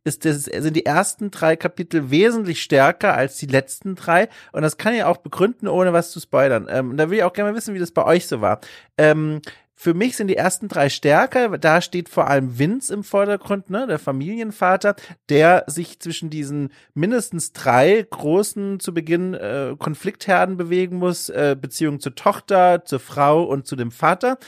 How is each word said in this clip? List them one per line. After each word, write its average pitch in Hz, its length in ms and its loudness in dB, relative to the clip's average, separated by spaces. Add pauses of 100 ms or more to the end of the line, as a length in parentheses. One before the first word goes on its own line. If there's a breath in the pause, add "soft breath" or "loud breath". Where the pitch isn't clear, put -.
ist - 220 -6
das, 147 200 0
sind 151 300 -4
die 160 120 0
ersten 190 440 -2
drei 160 240 0
Kapitel 170 560 -4
wesentlich 196 520 2
stärker 147 500 2
als - 240 -2
die - 80 -12
letzten 135 500 -2
drei. 180 360 2 (220 loud breath)
Und - 100 -4
das 151 160 -2
kann 226 160 0
ich 233 100 0
auch 170 140 0
begründen, 196 500 -4
ohne 180 240 2
was 170 200 0
zu 170 80 -14
spoilern. 131 500 0
Ähm, 127 260 -4
da 156 140 2
will 208 80 0
ich 190 60 2
auch 175 100 -2
gerne 208 160 -2
mal 214 80 -6
wissen, 220 160 -8
wie 190 40 -6
das 170 120 -6
bei - 160 0
euch 175 200 4
so 120 140 -4
war. 104 200 0 (360 loud breath)
Ähm, 151 460 2 (360 loud breath)
für 170 140 0
mich 220 240 -2
sind 208 120 -2
die 190 100 0
ersten 185 300 -2
drei 143 200 0
stärker. 185 680 2
Da 160 240 2
steht 175 260 -8
vor 151 200 0
allem 131 300 0
Vince 190 360 -2
im 202 100 -6
Vordergrund, 202 640 -2
ne, 220 180 -4
der 165 120 -2
Familienvater, 196 1000 -2 (320 loud breath)
der 156 380 6
sich 160 340 -10
zwischen 165 300 -10
diesen 147 400 -6 (240 soft breath)
mindestens 180 580 -2
drei 151 560 4
großen 196 720 -2
zu 180 140 -8
Beginn, 175 400 -2
äh, 123 440 -6
Konfliktherden 180 800 -2
bewegen 180 400 -2
muss, 180 320 -4
äh, 139 320 0
Beziehung 143 400 -4
zur 131 140 -8
Tochter, 180 720 2
zur 131 140 -4
Frau 147 420 2
und 139 240 -4
zu 143 100 -10
dem 117 140 -6
Vater. 180 580 0